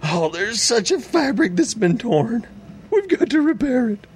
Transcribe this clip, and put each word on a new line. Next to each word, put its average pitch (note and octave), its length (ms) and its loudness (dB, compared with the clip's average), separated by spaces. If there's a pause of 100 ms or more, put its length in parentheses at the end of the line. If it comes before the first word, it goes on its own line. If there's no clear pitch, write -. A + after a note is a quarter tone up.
Oh, D#3+ 260 0
there's G3+ 320 -4
such A#3 300 2
a F4+ 80 2
fabric C4+ 560 0
that's D#4+ 180 0
been F3+ 240 2
torn. D#3+ 480 0 (460)
We've G4+ 160 2
got F4 240 0
to D4+ 100 2
repair B3+ 480 0
it. G#3 160 -6 (100)